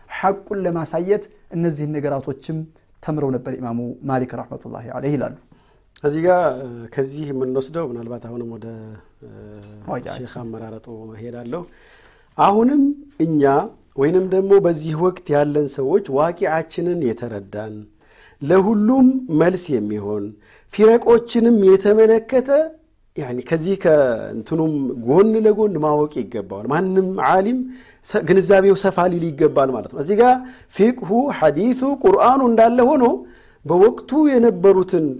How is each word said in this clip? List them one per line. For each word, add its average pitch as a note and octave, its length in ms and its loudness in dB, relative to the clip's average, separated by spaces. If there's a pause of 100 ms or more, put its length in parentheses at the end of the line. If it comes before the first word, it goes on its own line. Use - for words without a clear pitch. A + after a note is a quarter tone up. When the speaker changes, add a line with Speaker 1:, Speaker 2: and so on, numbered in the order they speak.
(100)
Speaker 1:
ሐቁን G3 500 -4
ለማሳየት F3 640 -4 (300)
እነዚህን D3+ 400 -4
ነገራቶችም C#3+ 680 -6 (440)
ተምረው D3+ 280 -4
ነበር C3 240 -6
ኢማሙ A#2+ 240 -8 (240)
ማሊክ C3 320 -4
ረሕመቱላሂ A#2+ 540 -14
ዐለይሂ C3 240 -6
ይላሉ። A#2+ 240 -6 (680)
Speaker 2:
እዚህ D3 180 -2
ጋር፣ F3+ 200 2 (120)
እ፣ C3 120 -12 (220)
ከዚህ C#3 380 -6
የምንወስደው C3 600 -6
ምናልባት A#2 380 -12
አሁንም A#2 260 -12
ወደ፣ A2+ 160 -16 (520)
እ፣ B2 100 -20 (560)
Speaker 1:
ዋቂዓ B2 300 -12
Speaker 2:
ሼክ B2 220 -16
አመራረጡ A2+ 500 -14 (220)
እሄዳለሁ። A#2+ 540 -12 (760)
አሁንም A3+ 440 2 (380)
እኛ D#3 220 0 (560)
ወይንም E3+ 300 2
ደግሞ G3 320 2
በዚህ D#3+ 380 -2
ወቅት F3+ 300 -2
ያለን D3 400 0
ሰዎች D3 440 -2
ዋቂዓችንን E3+ 920 -2
የተረዳን፣ A2 680 -8 (680)
ለሁሉም G#3 640 2 (280)
መልስ F3 340 2
የሚሆን G#2 560 -4 (500)
ፊረቆችንም A#3 920 4
የተመለከተ፣ A3 840 4 (680)
ያኒ B2+ 260 -8
ከዚህ E3 360 -2
ከእንትኑም C#3 960 0 (300)
ጎን E3 280 4 (100)
ለጎን G#3 360 2
ማወቅ D3+ 380 0
ይገባዋል። G2+ 540 -8
ማንም F#3 400 0 (160)
ዓሊም F#3+ 340 2 (480)
ሰ-፣ - 160 -4
ግንዛቤው F#3+ 540 4
ሰፋ F#3 300 0
ሊል F3 180 -2
ይገባል D3 460 0
ማለት A2+ 200 -6
ነው። - 100 -12
እዚህ E3+ 160 -2
ጋር B3 180 6 (380)
ፊቅሁ፣ A3 360 0 (260)
ሐዲሱ፣ F#3 460 0 (200)
ቁርአኑ A3+ 440 4
እንዳለ A#3 400 4
ሆኖ C4 200 4 (600)
በወቅቱ F3+ 460 2 (160)
የነበሩትን F#3+ 800 4 (140)